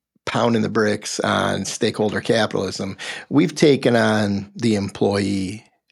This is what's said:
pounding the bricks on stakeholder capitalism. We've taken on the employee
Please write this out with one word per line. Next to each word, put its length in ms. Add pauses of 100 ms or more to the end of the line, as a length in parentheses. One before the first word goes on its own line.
(260)
pounding 380
the 60
bricks 500
on 460
stakeholder 540
capitalism. 800 (320)
We've 240
taken 420
on 600
the 200
employee 880 (280)